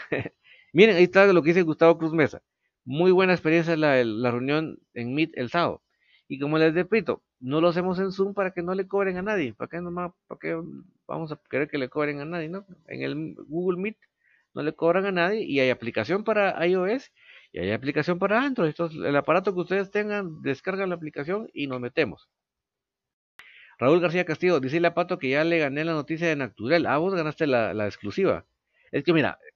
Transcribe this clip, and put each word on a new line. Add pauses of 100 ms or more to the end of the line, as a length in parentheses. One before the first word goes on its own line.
(100)
<laughs> (380)
Miren,
ahí
está
lo
que
dice
Gustavo
Cruz
Mesa. (420)
Muy
buena
experiencia
la,
la
reunión (140)
en
Meet
el
sábado. (460)
Y
como
les
repito, (180)
no
lo
hacemos
en
Zoom
para
que
no
le
cobren
a
nadie.
¿Para
qué
nomás, (140)
para
qué (460)
vamos
a (100)
querer
que
le
cobren
a
nadie,
no? (200)
En
el (100)
Google
Meet (580)
no
le
cobran
a
nadie
y
hay
aplicación
para
I
O
S (420)
y
hay
aplicación
para
Android.
Entonces,
el
aparato
que
ustedes
tengan,
descargan
la
aplicación
y
nos
metemos. (1500)
Raúl
García
Castillo,
dice
a
Pato
que
ya
le
gané
la
noticia
de
Natural.
Ah,
vos
ganaste
la,
la
exclusiva. (460)
Es
que
mira, (180)